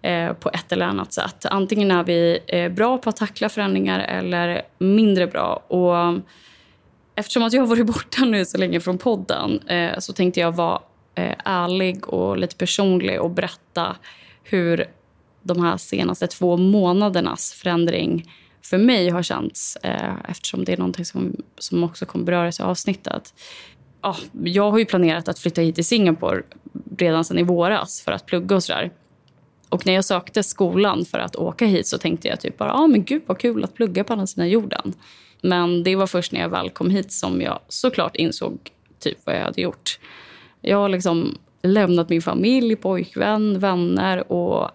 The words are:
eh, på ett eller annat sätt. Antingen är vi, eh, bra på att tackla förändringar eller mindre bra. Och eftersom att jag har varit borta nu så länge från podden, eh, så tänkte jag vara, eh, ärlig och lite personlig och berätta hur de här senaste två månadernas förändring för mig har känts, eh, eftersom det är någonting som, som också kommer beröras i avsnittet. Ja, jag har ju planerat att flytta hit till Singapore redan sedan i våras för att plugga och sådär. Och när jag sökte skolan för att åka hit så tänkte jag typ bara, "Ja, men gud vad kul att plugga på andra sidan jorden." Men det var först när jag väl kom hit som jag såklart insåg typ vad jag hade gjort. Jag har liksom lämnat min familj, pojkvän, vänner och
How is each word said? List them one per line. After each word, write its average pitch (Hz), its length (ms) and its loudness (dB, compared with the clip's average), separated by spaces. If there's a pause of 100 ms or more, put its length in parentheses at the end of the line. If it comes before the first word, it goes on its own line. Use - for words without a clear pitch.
eh, 175 300 -2
på - 180 -4
ett - 220 -6
eller 180 140 0
annat 98 260 -4
sätt. - 340 -6
Antingen 196 440 0
är 175 140 2
vi, 170 420 2
eh, 175 260 -2
bra 233 260 0
på 233 120 -2
att 214 60 -4
tackla 214 320 -4
förändringar 190 520 0
eller 180 640 -2 (160)
mindre 196 480 4
bra. - 420 -2
Och 175 520 2 (960)
eftersom 214 280 0
att 226 100 2
jag 262 100 4
har 247 40 4
varit 226 200 4
borta - 380 -2
nu 208 200 2
så - 140 -6
länge 175 220 0
från 180 180 -2
podden, - 680 -2
eh, 175 300 -2
så - 140 -8
tänkte 180 280 0
jag 170 120 2
vara, 170 280 -2 (340)
eh, 180 200 -2 (100)
ärlig 185 640 -2
och 190 300 0
lite 180 180 -4
personlig 185 640 0
och 170 100 -2
berätta 180 680 -6 (460)
hur 170 440 0 (560)
de 175 220 0
här 170 120 0
senaste 180 500 -2
två 175 300 0
månadernas 185 960 2
förändring 170 800 -2 (300)
för - 160 0
mig 214 300 4
har 175 140 0
känts, - 540 -4
eh, - 380 -4 (140)
eftersom 185 360 -6
det 180 80 -2
är 175 40 0
någonting 180 280 -4
som, 185 320 -6 (220)
som 175 260 -2
också 170 220 -8
kommer 175 180 -6
beröras 175 360 -2
i - 20 -2
avsnittet. - 720 -4 (680)
Ja, 196 140 -4 (280)
jag 196 260 2
har 214 80 4
ju 220 60 4
planerat 170 440 2
att 190 100 -6
flytta 170 220 -2
hit 165 140 2
till 165 100 0
Singapore 170 580 2 (560)
redan 165 260 2
sedan 180 140 -2
i 170 40 4
våras 175 580 0
för - 120 -4
att 196 140 -6
plugga 185 300 0
och 180 60 2
sådär. - 280 -4 (800)
Och - 180 -2
när 190 60 4
jag 190 120 4
sökte 190 380 -2
skolan 185 640 2
för - 140 -6
att - 180 -6
åka 175 300 0
hit 190 200 4
så - 120 -4
tänkte - 300 -2
jag - 120 -4
typ - 180 -8
bara, - 100 -2
"Ja, 302 180 4
men 214 180 6
gud 302 220 -2
vad 185 120 -2
kul 220 260 0
att 190 100 -8
plugga 196 300 0
på - 80 -4
andra 202 140 -2
sidan 170 220 -2
jorden." 202 440 0 (500)
Men 175 400 2
det 185 140 2
var 196 100 2
först 175 260 -2
när - 80 -2
jag 170 80 0
väl 180 220 -4
kom 180 200 -2
hit 190 220 0
som 185 280 -2
jag - 180 -2 (100)
såklart - 480 -2
insåg - 420 -2 (420)
typ - 240 -4
vad - 120 -2
jag - 80 -4
hade - 160 -4
gjort. - 380 -6 (600)
Jag - 160 2
har 202 120 2
liksom 180 500 0 (240)
lämnat 180 460 4
min 165 140 2
familj, 220 540 2
pojkvän, 202 840 0
vänner 185 720 0
och 175 420 0